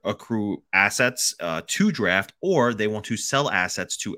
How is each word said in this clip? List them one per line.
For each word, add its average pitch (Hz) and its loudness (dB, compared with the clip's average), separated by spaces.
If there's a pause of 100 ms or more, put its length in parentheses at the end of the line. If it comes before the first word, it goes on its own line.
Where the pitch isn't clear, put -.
accrue 107 -4 (100)
assets, 101 2
uh, 82 -4
to 202 2
draft, 98 0
or 143 4
they 107 -2
want 107 -4
to 113 -4
sell 139 0
assets 90 -2
to - -8